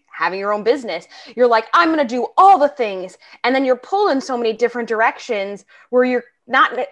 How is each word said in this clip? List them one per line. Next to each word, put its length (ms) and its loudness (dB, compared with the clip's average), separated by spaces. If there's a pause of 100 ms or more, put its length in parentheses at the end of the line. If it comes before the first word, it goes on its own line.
having 320 -6
your 140 -4
own 100 -4
business, 460 -4 (260)
you're 140 2
like, 260 0
"I'm 140 4
gonna 160 0
do 320 -6
all 220 8
the 100 2
things." 500 -8 (240)
And 100 0
then 120 0
you're 100 2
pulled 380 -2
in 80 -2
so 160 -6
many 160 -2
different 360 -4
directions 760 -4 (260)
where 140 2
you're 200 -2 (220)
not 300 0
ne-, 160 -4